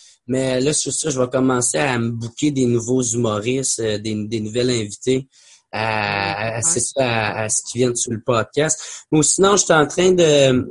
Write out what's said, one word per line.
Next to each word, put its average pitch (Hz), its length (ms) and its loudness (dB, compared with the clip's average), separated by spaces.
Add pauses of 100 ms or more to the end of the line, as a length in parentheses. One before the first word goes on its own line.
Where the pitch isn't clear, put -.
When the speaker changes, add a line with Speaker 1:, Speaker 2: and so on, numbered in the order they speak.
(260)
Speaker 1:
Mais 127 360 0
là, 147 100 0
sur 143 220 -4
ça, - 160 -4
je 131 100 -2
vais 123 80 2
commencer 131 480 0
à 139 220 0
me 117 100 -2
booker 117 420 -4
des 131 140 0
nouveaux 120 380 0
humoristes, 117 800 -2
euh, 107 180 -2
des, 107 160 -6
des 107 260 -4
nouvelles 117 300 -2
invités 123 580 -2 (480)
à, 107 40 -4
à, 104 720 -2
à, - 40 -6
Speaker 2:
Ouais. 117 60 -4
Speaker 1:
c'est - 180 -2
ça, - 240 -2
à, 110 380 -2
à 107 60 -4
ce - 120 -4 (100)
qui 117 80 -6
viennent 123 180 0
sur - 160 -6
le 110 100 -6
podcast. 131 580 -2 (300)
Mais 151 120 4
sinon, 196 340 4
je 190 80 2
suis - 100 2
en 147 140 6
train 180 240 4
de, 143 580 4